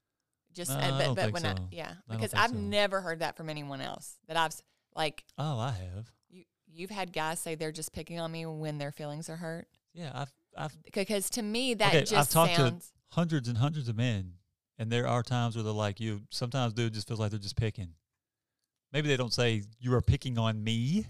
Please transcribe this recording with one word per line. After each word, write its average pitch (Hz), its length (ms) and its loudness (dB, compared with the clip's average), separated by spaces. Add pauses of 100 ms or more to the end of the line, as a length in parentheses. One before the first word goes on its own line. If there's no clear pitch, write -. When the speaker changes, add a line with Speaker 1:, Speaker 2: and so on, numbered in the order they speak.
(540)
Speaker 1:
Just, 175 160 -6
Speaker 2:
No, 139 80 0
Speaker 1:
uh, - 20 0
Speaker 2:
I - 120 2
Speaker 1:
but, 135 140 0
Speaker 2:
don't 131 100 2
Speaker 1:
but - 80 0
Speaker 2:
think 107 100 2
Speaker 1:
when - 140 -2
I, - 80 0
Speaker 2:
so. 92 160 -4
Speaker 1:
yeah, 156 140 -10
Speaker 2:
I - 40 -10
don't - 280 -10
Speaker 1:
because 110 140 -2
Speaker 2:
think 202 120 4
Speaker 1:
I've 240 80 2
Speaker 2:
so. 233 60 -2
Speaker 1:
never 202 440 0
heard 165 180 -4
that 160 180 -2
from 160 120 -10
anyone 143 320 -8
else - 360 -10 (100)
that 160 100 -4
I've 160 140 2
s-, - 100 -14 (340)
like - 300 -2 (140)
Speaker 2:
Oh, 143 180 -2
I 123 140 -2
have. 92 400 -8 (180)
Speaker 1:
You, 180 140 -20 (240)
you've 170 240 -12
had 185 200 -6
guys 160 280 -2
say 165 160 -6
they're 160 160 -4
just 156 200 -8
picking 165 280 -8
on 165 120 -4
me 165 140 -6
when 156 320 -4
their 143 140 -4
feelings 151 380 -10
are 160 60 -10
hurt? 165 320 -8 (280)
Speaker 2:
Yeah, 165 180 -10
I've, 135 180 -6 (240)
I've 151 220 -8 (160)
Speaker 1:
C-, 196 120 0
'cause 202 260 -2
to 247 100 -2
me, 233 320 0
that 202 140 4
Speaker 2:
Okay, 170 140 8
I've - 60 0
Speaker 1:
just 147 240 4
Speaker 2:
talked 165 220 6
to 170 80 6
Speaker 1:
sounds - 320 0 (160)
Speaker 2:
hundreds 156 400 2
and 117 80 0
hundreds 139 320 0
of 107 80 0
men, 104 360 0 (440)
and 113 140 -2
there 123 160 4
are 120 160 4
times 120 320 2
where 113 80 -2
they're 107 100 0
like, 104 260 0
"You," 107 300 -2
sometimes 120 440 -2
dude 117 200 0
just 107 140 -8
feels 113 120 -4
like 104 120 0
they're 107 80 -2
just 101 180 -8
picking. 101 380 -2 (960)
Maybe 147 160 2
they 139 100 4
don't 120 160 0
say, 113 300 4 (160)
"You 123 160 2
are 113 60 6
picking 127 360 2
on 110 260 2
me." 123 460 2